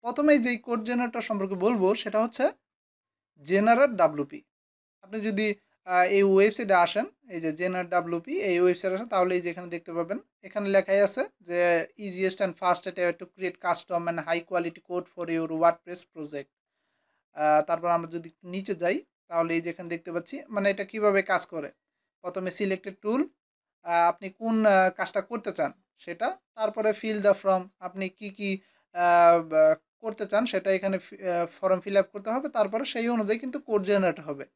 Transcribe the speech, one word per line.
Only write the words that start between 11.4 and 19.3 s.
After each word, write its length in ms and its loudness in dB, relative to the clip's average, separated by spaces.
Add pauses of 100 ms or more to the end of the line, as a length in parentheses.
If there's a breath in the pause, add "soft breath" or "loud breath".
যে 460 2 (120)
easiest 460 -2
and 160 -2
fastest 380 0
way 140 0
to 140 -12
create 300 -8 (100)
custom 440 -2
and 80 -4
high 320 -2
quality 300 -4 (100)
code 240 -4
for 160 -8
your 180 -2
WordPress 520 0 (140)
project। 340 -12 (840)
আহ, 280 4
তারপর 260 -4
আমরা 220 0
যদি 180 -10
একটু 200 -20
নিচে 260 -6
যাই, 280 -2 (260)
তাহলে 260 0